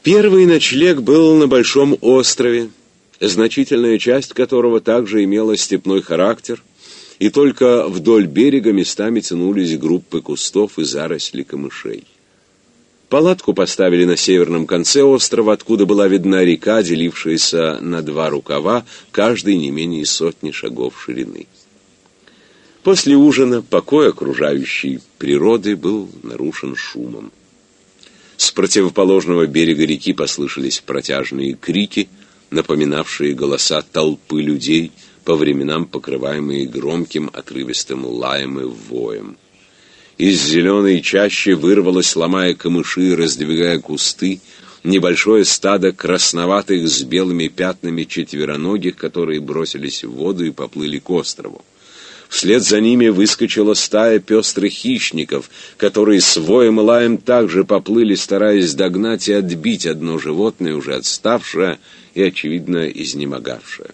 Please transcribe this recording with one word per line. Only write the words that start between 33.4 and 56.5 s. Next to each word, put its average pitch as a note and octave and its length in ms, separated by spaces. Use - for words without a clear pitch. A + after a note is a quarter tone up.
толпы D#2 580
людей, D2+ 500
по E2 140
временам D2 480
покрываемые C#2 840
громким D2+ 640
отрывистым C2 760
лаем C2+ 540
и C2 60
воем. A1 720
Из F2 260
зеленой F2+ 580
чащи G2+ 520
вырвалось, F2+ 640
ломая F2+ 360
камыши F2 580
и F2 40
раздвигая E2 640
кусты, F#2 640
небольшое F#2 600
стадо F#2+ 480
красноватых F2+ 920
с D#2 180
белыми E2+ 440
пятнами F2 560
четвероногих, D#2+ 920
которые D#2 420
бросились D2 640
в A#1 80
воду F2 320
и D#2+ 80
поплыли D2 480
к - 100
острову. - 540
Вслед G2+ 300
за G#2+ 180
ними A#2 280
выскочила G#2 640
стая A2 420
пестрых G#2+ 540
хищников, E2 800
которые G#2 420
с - 160
воем A2 440